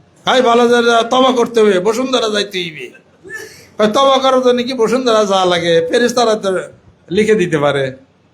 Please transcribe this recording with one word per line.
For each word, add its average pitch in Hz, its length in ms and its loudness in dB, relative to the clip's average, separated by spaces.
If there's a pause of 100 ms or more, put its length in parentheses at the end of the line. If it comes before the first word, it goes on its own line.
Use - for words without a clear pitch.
(240)
কয়, 247 180 2
ভালো 233 260 2
যায় 240 140 2
না, 233 200 2
তওবা 254 300 2
করতে 233 280 0
হবে, 202 200 2
বসুন্ধরা 226 480 -2
যাইতে 202 300 -4
হইবে।" 151 320 -10 (880)
কয়, 214 140 0
"তওবা 269 260 2
করার 262 240 2
জন্য 247 200 2
কি 254 120 -6
বসুন্ধরা 226 500 0
যাওয়া 190 200 0
লাগে? 170 460 0
ফেরেশতারা 233 440 0
তো 190 240 -4 (520)
লিখে 214 240 0
দিতে 165 240 -2
পারে।" 139 380 -2 (380)